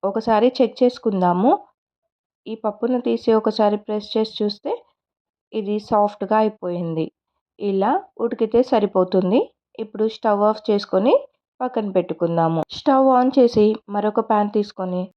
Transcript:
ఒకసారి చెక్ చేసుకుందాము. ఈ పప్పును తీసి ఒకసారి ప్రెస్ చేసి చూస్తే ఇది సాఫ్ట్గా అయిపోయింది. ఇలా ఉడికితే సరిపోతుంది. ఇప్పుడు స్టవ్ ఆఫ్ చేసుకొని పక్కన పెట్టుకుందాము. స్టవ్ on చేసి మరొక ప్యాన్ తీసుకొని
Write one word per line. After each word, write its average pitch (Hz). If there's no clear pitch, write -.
ఒకసారి 220
చెక్ 262
చేసుకుందాము. 202
ఈ 220
పప్పును 233
తీసి 233
ఒకసారి 214
ప్రెస్ 214
చేసి 220
చూస్తే 208
ఇది 208
సాఫ్ట్గా 208
అయిపోయింది. 175
ఇలా 196
ఉడికితే 233
సరిపోతుంది. 196
ఇప్పుడు 214
స్టవ్ 208
ఆఫ్ 214
చేసుకొని 208
పక్కన 240
పెట్టుకుందాము. 165
స్టవ్ 269
on 254
చేసి 240
మరొక 214
ప్యాన్ 208
తీసుకొని 185